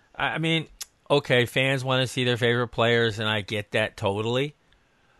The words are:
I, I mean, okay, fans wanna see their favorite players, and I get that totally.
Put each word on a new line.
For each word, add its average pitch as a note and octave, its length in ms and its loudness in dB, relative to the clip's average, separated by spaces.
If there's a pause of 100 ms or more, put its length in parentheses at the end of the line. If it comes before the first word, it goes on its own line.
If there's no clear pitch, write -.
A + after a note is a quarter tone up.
(160)
I, C3+ 140 -2
I A#2 100 -6
mean, D#3+ 280 -2 (440)
okay, C3+ 340 4
fans C3+ 380 -2
wanna C3 240 0
see B2+ 160 -4
their B2 140 0
favorite A#2+ 320 0
players, A#2 500 2
and A2 100 -2
I G#2+ 120 0
get G#2 320 -6
that A2 220 0
totally. A2+ 600 -2 (640)